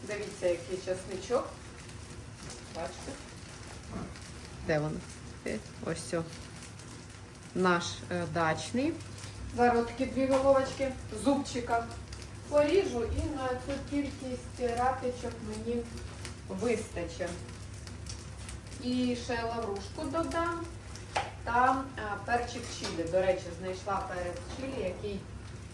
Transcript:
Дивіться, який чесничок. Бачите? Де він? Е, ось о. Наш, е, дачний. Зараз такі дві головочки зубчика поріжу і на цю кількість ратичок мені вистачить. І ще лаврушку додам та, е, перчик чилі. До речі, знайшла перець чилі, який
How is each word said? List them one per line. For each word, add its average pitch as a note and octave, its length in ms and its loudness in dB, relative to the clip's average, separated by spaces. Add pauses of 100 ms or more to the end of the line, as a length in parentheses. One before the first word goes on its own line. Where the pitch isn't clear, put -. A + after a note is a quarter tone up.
Дивіться, G3+ 400 -2
який F3 300 2
чесничок. F#3+ 680 0 (1300)
Бачите? - 360 -6 (1600)
Де D#3 120 6
він? D#3 200 0 (460)
Е, G#3+ 140 -2 (260)
ось - 280 -2
о. E3 100 0 (1300)
Наш, F3 280 6 (280)
е, F3 120 0 (100)
дачний. E3+ 600 4 (640)
Зараз A#3 280 8
такі B3+ 200 0
дві B3+ 220 2
головочки C4+ 640 6 (320)
зубчика A#3+ 640 4 (640)
поріжу D4 540 6
і D4+ 320 0
на C4 120 0
цю C4 320 -2 (100)
кількість B3+ 920 -2
ратичок B3 520 2 (180)
мені A#3 340 0 (640)
вистачить. F#3 840 0 (1500)
І B3 320 4
ще A#3+ 280 -2
лаврушку A#3 600 -2
додам E4 640 0 (800)
та, B3+ 400 6 (140)
е, A3+ 40 -4 (240)
перчик A#3+ 380 2 (160)
чилі. E3 320 -2
До F#3 100 6
речі, F#3 220 4 (160)
знайшла F#3+ 500 0
перець F3 300 -2 (180)
чилі, C4 260 -2
який F#3+ 360 -2 (540)